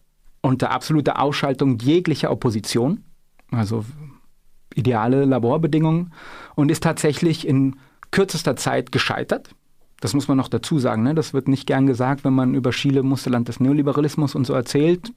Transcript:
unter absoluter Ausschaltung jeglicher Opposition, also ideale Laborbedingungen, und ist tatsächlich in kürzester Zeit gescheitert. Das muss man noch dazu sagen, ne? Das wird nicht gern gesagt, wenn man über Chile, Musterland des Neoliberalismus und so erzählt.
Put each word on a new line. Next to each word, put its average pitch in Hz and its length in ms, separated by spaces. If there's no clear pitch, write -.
unter 127 260
absoluter 143 500
Ausschaltung 139 580
jeglicher 156 500
Opposition, 120 760
also 110 340
ideale 123 480
Laborbedingungen, 156 880
und 147 140
ist 160 140
tatsächlich 160 640
in 135 300
kürzester 185 460
Zeit 127 340
gescheitert. - 600
Das 107 120
muss 139 140
man 139 80
noch 131 140
dazu 131 300
sagen, 113 240
ne? 143 120
Das - 180
wird 135 140
nicht 135 180
gern 135 220
gesagt, 131 380
wenn 135 80
man 131 220
über 127 160
Chile, 139 320
Musterland 123 440
des 117 140
Neoliberalismus 143 760
und 135 100
so 139 80
erzählt. 156 640